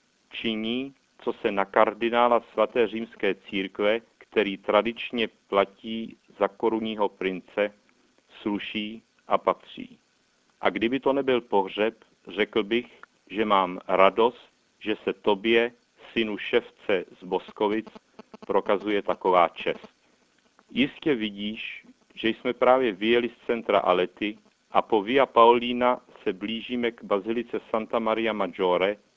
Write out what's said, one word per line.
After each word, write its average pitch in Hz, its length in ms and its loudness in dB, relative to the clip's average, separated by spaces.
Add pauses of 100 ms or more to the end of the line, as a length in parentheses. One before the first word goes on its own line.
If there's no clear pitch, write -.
(300)
Činí, 117 640 -6 (240)
co 117 160 -6
se - 180 -4
na 98 140 -2
kardinála 113 800 2 (100)
svaté 110 340 0
římské 110 480 -4
církve, 104 680 -2 (160)
který 101 400 -2
tradičně 110 680 0 (200)
platí 113 720 -2 (220)
za 101 80 2
korunního 110 640 -4
prince, 95 640 -6 (680)
sluší 107 640 -8 (240)
a 101 100 0
patří. - 600 -6 (640)
A 104 80 0
kdyby 113 300 -2
to 135 140 0
nebyl 131 280 0
pohřeb, 104 540 -2 (320)
řekl 104 360 -2
bych, 117 380 -4 (280)
že 104 160 -4
mám 95 420 0
radost, 95 600 2 (300)
že 104 240 -4
se 92 100 -2
tobě, 113 580 0 (420)
synu 110 240 -2
ševce - 680 -2 (140)
z - 40 -20
Boskovic, 104 640 -4 (600)
prokazuje 101 540 0
taková 90 460 2
čest. - 400 -8 (840)
Jistě 123 440 -2
vidíš, 107 680 -8 (300)
že 113 140 -2
jsme 120 240 -4
právě 127 380 4
vyjeli 117 380 2
z - 160 -18
centra 110 340 0
Alety 92 580 0 (340)
a - 100 2
po 110 200 0
Via 127 240 2
Paolina 120 760 4 (220)
se 104 100 -2
blížíme 113 580 -6
k 117 120 -16
bazilice 107 560 -4 (100)
Santa 113 300 -4
Maria 110 340 -2
Maggiore, 92 640 0 (200)